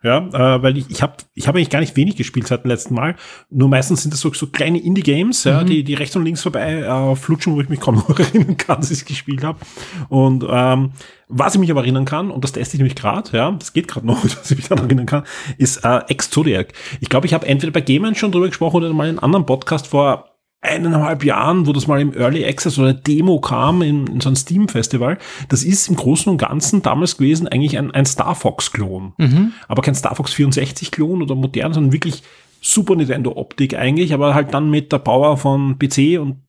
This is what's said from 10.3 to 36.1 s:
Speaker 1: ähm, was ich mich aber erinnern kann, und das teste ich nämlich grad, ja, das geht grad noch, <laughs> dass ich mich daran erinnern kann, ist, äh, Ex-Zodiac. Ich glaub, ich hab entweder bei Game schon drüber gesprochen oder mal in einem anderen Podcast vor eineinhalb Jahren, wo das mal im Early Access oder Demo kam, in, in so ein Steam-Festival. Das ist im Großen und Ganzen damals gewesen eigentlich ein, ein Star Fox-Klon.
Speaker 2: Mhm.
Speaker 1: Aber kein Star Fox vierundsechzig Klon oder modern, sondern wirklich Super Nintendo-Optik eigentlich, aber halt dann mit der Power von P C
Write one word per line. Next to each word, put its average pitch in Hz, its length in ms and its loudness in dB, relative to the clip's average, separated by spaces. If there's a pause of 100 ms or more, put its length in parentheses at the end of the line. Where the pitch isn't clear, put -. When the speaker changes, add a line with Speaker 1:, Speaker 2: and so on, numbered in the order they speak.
Speaker 1:
ähm, 127 440 2 (360)
was 185 280 0
ich 196 40 6
mich 170 120 2
aber 143 100 2
erinnern 131 240 0
kann, 156 240 -4
und 131 140 -6
das 135 80 -4
teste - 240 -6
ich 139 60 -2
nämlich 135 140 2
grad, 156 360 -4
ja, 135 180 0
das - 240 -8
geht 165 140 -2
grad - 180 -10
noch, - 160 0
<laughs> - 0 -
dass - 300 -2
ich 135 60 2
mich - 100 -10
daran 123 180 0
erinnern 123 220 2
kann, 147 160 -2 (340)
ist, - 260 0
äh, 123 240 2
Ex-Zodiac. 139 680 -2 (280)
Ich - 80 -8
glaub, 165 160 2
ich 143 80 2
hab - 100 0
entweder 139 280 0
bei 160 100 0
Game 170 320 2
schon 208 180 -2
drüber 180 160 2
gesprochen 170 300 0
oder 165 160 0
mal 151 120 0
in 165 120 -2
einem - 60 -6
anderen 160 240 2
Podcast 135 400 -2
vor 143 420 0 (320)
eineinhalb 156 640 -2
Jahren, 143 440 2
wo 147 60 2
das 139 120 0
mal 143 160 2
im 143 140 0
Early 131 280 0
Access 139 360 -4
oder 131 120 4
Demo 151 480 2
kam, 139 440 0
in, 147 240 0
in 127 120 -2
so 135 100 0
ein 135 60 4
Steam-Festival. 139 840 0 (280)
Das - 160 0
ist 190 260 0
im 175 60 2
Großen 147 360 0
und 165 80 2
Ganzen - 420 0
damals 147 360 0
gewesen 156 300 2
eigentlich 143 300 0
ein, 139 140 -4
ein 135 160 2
Star - 260 -2
Fox-Klon. 95 840 -4
Speaker 2:
Mhm. 165 320 4 (160)
Speaker 1:
Aber - 160 -2
kein 143 100 0
Star 135 220 -4
Fox - 180 -6
vierundsechzig 135 560 0
Klon 170 320 -2
oder 135 140 -2
modern, 135 380 -2
sondern 143 200 4
wirklich 143 300 -4 (380)
Super 196 340 2
Nintendo-Optik 131 800 -2
eigentlich, 151 360 0
aber 143 220 2
halt 139 220 0
dann 151 160 2
mit 151 200 0
der 147 60 0
Power 135 400 4
von 139 400 0
P 135 100 0
C 143 300 2